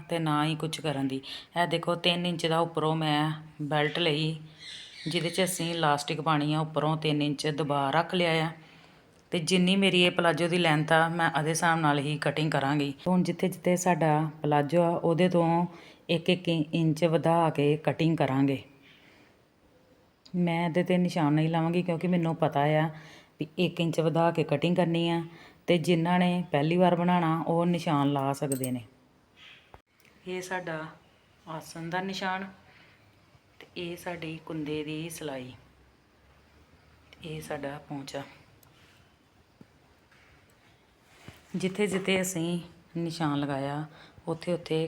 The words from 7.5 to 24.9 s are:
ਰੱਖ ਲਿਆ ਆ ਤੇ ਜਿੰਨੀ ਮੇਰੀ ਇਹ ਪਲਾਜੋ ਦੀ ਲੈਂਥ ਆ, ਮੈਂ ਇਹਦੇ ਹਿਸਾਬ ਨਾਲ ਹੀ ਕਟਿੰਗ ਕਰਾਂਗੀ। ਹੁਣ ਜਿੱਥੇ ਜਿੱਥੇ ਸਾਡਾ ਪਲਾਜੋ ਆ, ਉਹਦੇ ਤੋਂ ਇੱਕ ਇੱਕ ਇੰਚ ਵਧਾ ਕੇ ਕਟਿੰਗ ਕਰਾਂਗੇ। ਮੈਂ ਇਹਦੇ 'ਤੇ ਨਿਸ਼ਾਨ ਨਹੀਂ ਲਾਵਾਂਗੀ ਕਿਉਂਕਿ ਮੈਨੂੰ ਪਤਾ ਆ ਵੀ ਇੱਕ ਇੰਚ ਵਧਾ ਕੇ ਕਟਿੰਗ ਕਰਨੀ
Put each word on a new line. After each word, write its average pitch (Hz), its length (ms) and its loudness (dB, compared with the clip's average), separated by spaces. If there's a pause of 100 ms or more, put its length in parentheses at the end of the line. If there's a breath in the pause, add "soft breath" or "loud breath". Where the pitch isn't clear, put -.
ਰੱਖ 170 240 0
ਲਿਆ 175 160 2 (140)
ਆ 165 60 -4 (840 loud breath)
ਤੇ 180 80 -2
ਜਿੰਨੀ 180 360 2
ਮੇਰੀ 185 260 4
ਇਹ 180 80 6
ਪਲਾਜੋ 170 380 2
ਦੀ 180 100 0
ਲੈਂਥ 156 340 2
ਆ, 160 160 6
ਮੈਂ 165 220 0
ਇਹਦੇ 160 200 0
ਹਿਸਾਬ 165 300 2
ਨਾਲ 147 180 4
ਹੀ 147 200 -2
ਕਟਿੰਗ 156 320 0
ਕਰਾਂਗੀ। 143 420 0 (140)
ਹੁਣ 180 160 4
ਜਿੱਥੇ 175 260 -2
ਜਿੱਥੇ 180 280 0
ਸਾਡਾ 160 540 2 (120)
ਪਲਾਜੋ 147 400 2
ਆ, 170 60 2
ਉਹਦੇ 170 400 2
ਤੋਂ 170 380 2 (420 loud breath)
ਇੱਕ 170 220 0
ਇੱਕ 175 180 0
ਇੰਚ 160 560 0
ਵਧਾ 165 460 4
ਕੇ 147 260 2
ਕਟਿੰਗ 160 400 0
ਕਰਾਂਗੇ। 139 460 2 (1700 loud breath)
ਮੈਂ 170 280 2
ਇਹਦੇ 170 180 2
'ਤੇ 180 160 2
ਨਿਸ਼ਾਨ 165 340 2
ਨਹੀਂ 156 180 4
ਲਾਵਾਂਗੀ 170 320 0
ਕਿਉਂਕਿ 175 260 -2
ਮੈਨੂੰ 170 280 0
ਪਤਾ 147 240 0 (180)
ਆ 160 100 2 (520 loud breath)
ਵੀ 151 60 -6 (120)
ਇੱਕ 170 220 0
ਇੰਚ 165 200 0
ਵਧਾ 165 300 2
ਕੇ 165 140 0
ਕਟਿੰਗ 170 320 0
ਕਰਨੀ 170 320 2